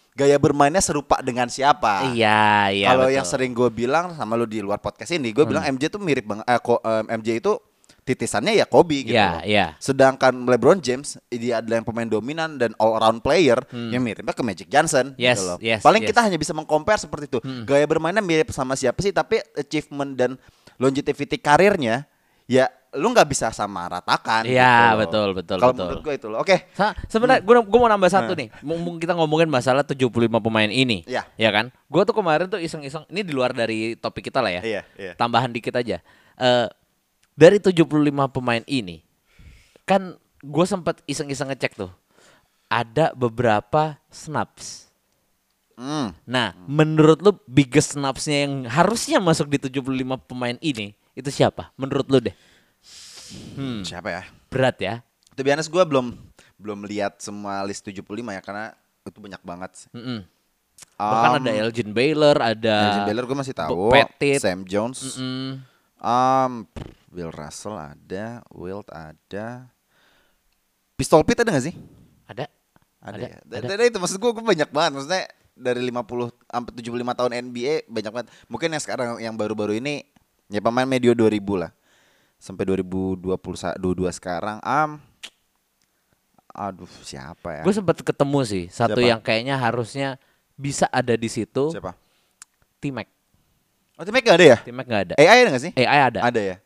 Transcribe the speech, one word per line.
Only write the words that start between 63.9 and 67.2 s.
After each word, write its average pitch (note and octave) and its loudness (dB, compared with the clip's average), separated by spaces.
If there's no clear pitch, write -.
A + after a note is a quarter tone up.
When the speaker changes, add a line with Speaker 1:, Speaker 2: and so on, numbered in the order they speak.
Speaker 2:
Pettit. C#3 2
Speaker 1:
Sam F#2+ -2
Jones. B2 -6
Speaker 2:
Mm-mm. C3 -10
Speaker 1:
Um, B2+ 2
Bill E2+ -10